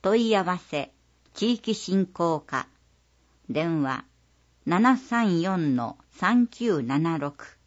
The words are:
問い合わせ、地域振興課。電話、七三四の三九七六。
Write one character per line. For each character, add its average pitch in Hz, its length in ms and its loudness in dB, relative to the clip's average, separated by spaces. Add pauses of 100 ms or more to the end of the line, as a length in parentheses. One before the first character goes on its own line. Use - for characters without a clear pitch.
問 226 260 2
い 214 80 4
合 190 80 2
わ 180 140 -2
せ、 - 340 -8 (420)
地 233 200 0
域 220 200 -4
振 190 320 0
興 165 340 -2
課。 - 280 -6 (800)
電 156 340 -2
話、 135 220 -4 (600)
七 233 320 4
三 226 440 0
四 170 360 0
の 117 220 -6 (120)
三 240 360 2
九 208 360 -2
七 156 360 0
六。 - 480 -10